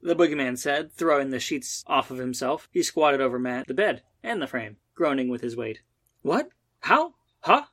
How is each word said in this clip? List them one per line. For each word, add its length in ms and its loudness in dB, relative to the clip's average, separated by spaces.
the 140 0
boogeyman 420 2
said, 340 -4
throwing 380 2
the 100 -2
sheets 480 -6
off 240 0
of 60 -12
himself. 540 -4
He 120 0
squatted 380 2
over 180 0
Matt, 280 -4
the 60 -6
bed, 300 0
and 180 -4
the 60 -4
frame, 300 -8
groaning 360 0
with 120 -4
his 140 -6
weight. 260 -6
What? 280 0
How? 320 2
Huh? 320 4